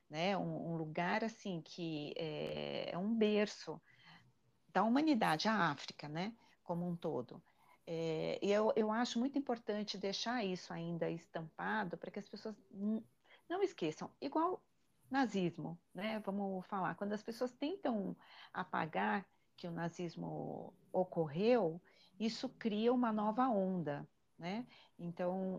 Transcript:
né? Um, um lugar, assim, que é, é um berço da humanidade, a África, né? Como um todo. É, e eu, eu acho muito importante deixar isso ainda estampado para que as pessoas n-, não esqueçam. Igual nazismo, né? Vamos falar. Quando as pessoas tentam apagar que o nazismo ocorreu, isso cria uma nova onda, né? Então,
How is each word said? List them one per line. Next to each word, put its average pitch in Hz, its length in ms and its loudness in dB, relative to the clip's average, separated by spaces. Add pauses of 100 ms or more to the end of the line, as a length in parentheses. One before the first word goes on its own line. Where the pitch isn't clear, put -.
né? 175 280 0
Um, 165 380 -2
um - 20 -2
lugar, 170 480 0
assim, 208 360 -4
que 160 560 -6
é, 151 760 -4
é 170 60 -4
um 202 140 0
berço 208 720 2 (840)
da 190 160 4
humanidade, 226 640 4
a 185 240 4
África, - 360 -10
né? 170 240 -2 (300)
Como 175 260 -2
um 175 60 -2
todo. 147 480 -4 (420)
É, 165 560 -2
e 202 120 2
eu, 214 240 4
eu 214 160 2
acho 233 260 0
muito 269 180 0
importante 226 600 -2
deixar 202 460 -2
isso 185 280 -4
ainda 165 380 -2
estampado 170 880 -4
para - 140 -10
que 208 80 -6
as - 80 -12
pessoas 214 260 -10 (160)
n-, 214 340 -2 (440)
não 359 120 0
esqueçam. 180 480 0 (120)
Igual 240 420 0 (480)
nazismo, 180 680 2 (160)
né? 214 320 -4
Vamos 196 420 -2
falar. 180 280 -2
Quando 202 180 -2
as 208 120 -4
pessoas 247 260 -2
tentam 240 640 -2 (360)
apagar 185 760 0 (300)
que - 100 -10
o 170 60 -4
nazismo 165 1000 -4 (200)
ocorreu, 180 920 4 (380)
isso 226 300 -2
cria 226 420 2
uma 247 200 4
nova 214 360 2
onda, 180 600 0 (300)
né? 190 260 -4 (380)
Então, 180 560 -2